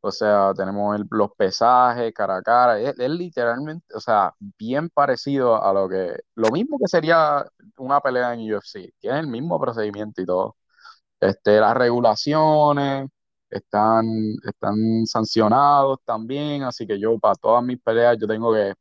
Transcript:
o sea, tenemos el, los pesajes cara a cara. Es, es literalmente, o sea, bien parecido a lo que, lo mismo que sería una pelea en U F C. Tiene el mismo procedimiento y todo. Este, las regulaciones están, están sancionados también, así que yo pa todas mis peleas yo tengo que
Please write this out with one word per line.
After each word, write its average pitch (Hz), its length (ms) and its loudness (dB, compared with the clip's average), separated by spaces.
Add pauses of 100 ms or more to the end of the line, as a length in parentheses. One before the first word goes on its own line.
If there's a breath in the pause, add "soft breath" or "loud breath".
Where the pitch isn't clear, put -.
o 98 100 -6
sea, 101 440 2
tenemos 101 420 -4
el, 104 140 -6
los 104 260 0
pesajes 120 760 2
cara 95 240 -4
a 95 60 -6
cara. 120 360 4
Es, 127 200 -4
es 127 100 -2
literalmente, 156 760 -6 (100)
o 104 60 -8
sea, 104 320 0 (240)
bien 135 320 -6
parecido 135 760 0
a 98 100 2
lo 98 160 0
que, 92 280 -4 (180)
lo 113 160 2
mismo 262 280 -4
que 214 80 -2
sería 156 580 2 (320)
una 135 240 0
pelea 123 320 -2
en 117 80 -8 (120)
U 104 40 -2
F - 100 -10
C. - 320 -18
Tiene 127 200 -4
el 160 80 -6
mismo 151 320 -4
procedimiento 107 600 -6
y 92 40 -4
todo. 92 320 -2 (600 loud breath)
Este, 104 400 2
las 110 160 4
regulaciones 139 1300 2 (420)
están, 110 560 0 (400)
están 110 600 -2
sancionados 131 1000 2
también, 139 580 -6
así 120 240 -8
que 101 120 -4
yo 110 200 0
pa 104 160 2
todas 120 280 2
mis 123 180 -6
peleas 117 380 2
yo 107 80 -4
tengo 110 260 0
que 101 280 0